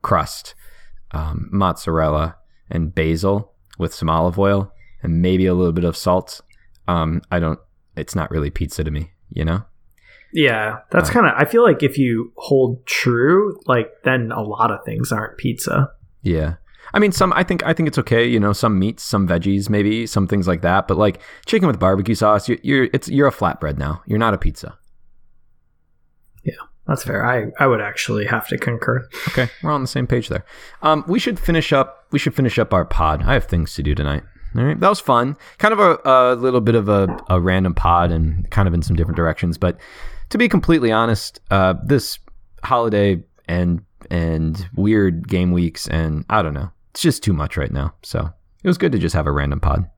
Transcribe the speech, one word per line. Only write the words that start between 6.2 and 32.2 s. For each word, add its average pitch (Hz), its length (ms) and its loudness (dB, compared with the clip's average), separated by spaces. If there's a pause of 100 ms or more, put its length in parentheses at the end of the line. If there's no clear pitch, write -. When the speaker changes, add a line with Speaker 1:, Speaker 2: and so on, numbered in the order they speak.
Speaker 1:
Um, 82 340 0 (100)
I 90 80 0
don't, 80 200 -2 (380)
it's 76 180 -8
not 80 160 -4
really 73 180 -2
pizza - 340 -6
to 78 80 -4
me, 76 200 -8 (180)
you - 160 -6
know? 87 180 -2 (720)
Speaker 2:
Yeah, 110 460 0 (120)
that's 165 180 2
Speaker 1:
Uh, - 40 -4
Speaker 2:
kinda, 220 240 4
I 147 80 4
feel 233 180 2
like 175 200 4
if 135 140 0
you 120 400 0
hold 127 480 0
true, 156 800 0
like, 120 240 0 (140)
then 123 280 0
a - 100 -4
lot 107 300 0
of - 140 -8
things - 260 -4
aren't 110 260 -6
pizza. - 540 -2 (300)
Speaker 1:
Yeah. 82 340 -2 (380)
I 202 60 4
mean, 208 120 4
some, 180 220 2
I 180 100 2
think, 175 220 -2
I 160 80 0
think 160 140 0
it's 139 100 -2
okay, 117 300 2
you 120 120 2
know, 101 140 2
some 107 240 0
meats, 98 260 -2
some 98 240 0
veggies, 98 420 0
maybe, 104 360 0
some 98 220 0
things 98 200 0
like 87 140 0
that. 90 260 2
But, 85 100 0
like, 101 220 2 (260)
chicken 190 220 2
with 107 120 0
barbecue 95 360 2
sauce, 107 320 2
you, 120 140 0
you're, 131 320 2
it's, - 160 -4
you're 139 180 4
a 123 60 2
flatbread 76 440 -2
now. 73 280 -6
You're 107 140 0
not 113 140 2
a 95 40 -2
pizza. - 400 -4 (2000)
Speaker 2:
That's - 160 -4
fair. - 220 -4
I, 120 340 -2
I 139 80 4
would 113 140 2
actually 104 440 -6
have 110 240 -4
to - 80 -4
concur. 120 500 -4 (220)
Speaker 1:
Okay, 123 200 -2 (140)
we're 156 80 -2
on 143 100 -2
the 123 60 -6
same 127 180 -4
page 120 240 -2
there. - 160 -6 (360)
Um, 156 260 2
we 185 100 0
should 220 220 -2
finish 160 340 0
up, - 380 0
we - 80 0
should - 160 -2